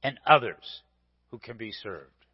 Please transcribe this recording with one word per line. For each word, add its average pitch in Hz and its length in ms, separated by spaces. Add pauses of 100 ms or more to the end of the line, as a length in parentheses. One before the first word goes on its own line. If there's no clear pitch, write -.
and 135 220
others 127 560 (480)
who 117 100
can 117 160
be 110 160
served. 82 640